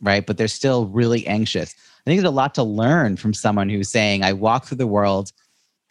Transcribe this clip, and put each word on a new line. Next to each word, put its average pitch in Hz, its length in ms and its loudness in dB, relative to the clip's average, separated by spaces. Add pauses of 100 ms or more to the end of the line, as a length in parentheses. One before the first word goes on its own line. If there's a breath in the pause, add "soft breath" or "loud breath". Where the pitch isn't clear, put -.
right? 104 240 0
But 208 120 -4
they're 110 120 0
still 123 380 0
really 117 380 0
anxious. 101 480 -2
I - 360 -12
think 180 100 4
there's 180 100 2
a 135 60 0
lot 131 200 0
to 131 80 2
learn 113 520 2
from 107 180 -2
someone 104 360 0
who's 101 180 -2
saying, 104 360 2
"I 95 100 2
walk 110 320 0
through 131 120 -10
the 127 100 -2
world 101 440 0 (600)